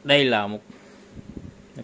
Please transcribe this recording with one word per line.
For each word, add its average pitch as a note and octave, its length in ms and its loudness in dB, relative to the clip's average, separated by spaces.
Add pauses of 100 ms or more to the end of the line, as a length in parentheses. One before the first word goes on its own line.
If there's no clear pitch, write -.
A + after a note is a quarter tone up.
Đây C#3+ 200 4
là G#2+ 220 2
một G#2 140 -8 (1200)